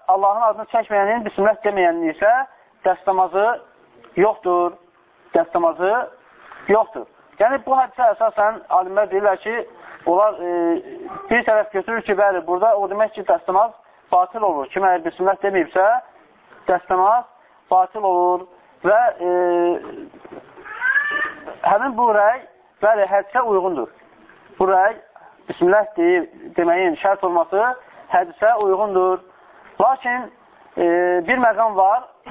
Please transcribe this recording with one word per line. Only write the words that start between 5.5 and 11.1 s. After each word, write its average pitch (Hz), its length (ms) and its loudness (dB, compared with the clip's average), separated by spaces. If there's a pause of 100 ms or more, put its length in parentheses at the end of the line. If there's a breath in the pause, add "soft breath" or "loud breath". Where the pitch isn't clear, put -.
yoxdur. 202 420 0 (320)
Yəni, 254 220 2
bu 262 160 -2
hədisə 247 340 2
əsasən 214 580 -2
alimlər 185 420 0
deyirlər 196 260 0
ki, 220 180 -8 (480 loud breath)
onlar, 190 360 2
e, 175 120 -6 (760)